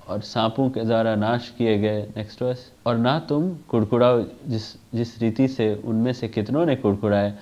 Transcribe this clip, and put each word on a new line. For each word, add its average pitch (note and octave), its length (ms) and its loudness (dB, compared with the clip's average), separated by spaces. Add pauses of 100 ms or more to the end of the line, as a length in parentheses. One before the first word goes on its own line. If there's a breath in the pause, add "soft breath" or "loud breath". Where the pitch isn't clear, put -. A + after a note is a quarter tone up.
और G2+ 120 -4
सांपों A#2 500 0
के A2+ 100 -4
द्वारा A2+ 340 2
नाश A2+ 440 -2
किए A2 200 2
गए।" G#2 280 0 (100)
next G#2+ 260 -10
verse, B2 300 -6 (140)
"और A#2 120 2
ना B2+ 200 2
तुम D#3+ 360 -2
कुड़कुड़ाओ, A#2+ 680 2
जिस, A#2 520 -8
जिस A#2 460 -6
रीति A#2 280 2
से A2 260 0
उनमें A2+ 380 0
से A#2 160 -6
कितनों A#2+ 380 0
ने C#3 100 2
कुड़कुड़ाए G#2 640 2